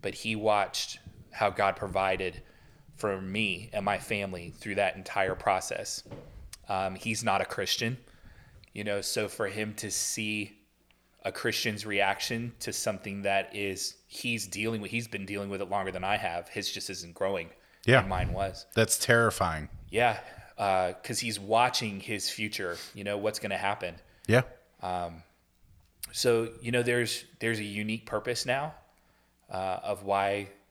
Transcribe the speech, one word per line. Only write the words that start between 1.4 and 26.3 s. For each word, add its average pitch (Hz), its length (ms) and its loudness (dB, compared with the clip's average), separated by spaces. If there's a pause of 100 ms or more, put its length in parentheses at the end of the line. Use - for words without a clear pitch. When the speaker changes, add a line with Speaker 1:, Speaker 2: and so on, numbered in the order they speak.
Speaker 1:
God 98 260 2
provided 95 640 0 (560)
for 98 240 0
me 98 520 -2
and 104 120 -2
my 98 120 2
family 92 540 -4
through 101 240 -6
that 98 200 4
entire 95 400 0
process. - 680 0 (640)
Um, 95 260 0
he's 110 280 -4
not 98 180 4
a 90 40 2
Christian, 117 520 -2 (760)
you 104 100 -6
know, 101 180 0
so 107 260 0
for 104 200 -2
him 107 280 -4
to 107 140 -6
see 107 680 -4 (640)
a 95 80 -2
Christian's 107 540 0
reaction 107 760 0
to - 140 -6
something 101 500 -4
that 98 320 2
is, 98 400 -2 (120)
he's 117 380 -4
dealing 107 360 -2
with, 101 100 -6
he's 117 160 -4
been 98 180 -6
dealing 101 240 -4
with 98 120 -4
it 90 80 -4
longer 95 220 0
than 90 120 -4
I 101 140 2
have. 87 320 -4
His - 220 -4
just - 180 -8
isn't 85 260 -10
growing. 95 340 -2 (360)
Speaker 2:
Yeah. 123 160 10
Speaker 1:
And 95 80 -2
mine 87 240 0
was. 95 320 -4 (100)
Speaker 2:
That's 110 240 6
terrifying. 98 720 4 (200)
Speaker 1:
Yeah. 110 300 2 (380)
Uh, 95 360 4 (100)
'cause 117 160 -4
he's 110 200 -4
watching 110 600 4
his 104 300 -4
future, 101 480 -4 (160)
you 101 100 -10
know, 101 140 0
what's 107 220 0
gonna 101 180 -2
happen. 98 380 0 (320)
Speaker 2:
Yeah. 123 160 8 (380)
Speaker 1:
Um, 87 420 -4 (880)
so, 113 400 2 (100)